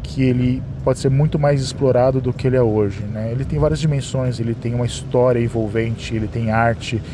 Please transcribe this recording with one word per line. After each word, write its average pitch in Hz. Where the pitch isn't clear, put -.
que -
ele 127
pode 131
ser 139
muito 147
mais 143
explorado 131
do 123
que -
ele 127
é 127
hoje, 107
né? 107
Ele 131
tem 151
várias 151
dimensões, 131
ele 117
tem 117
uma 123
história 123
envolvente, 113
ele 110
tem 113
arte, 113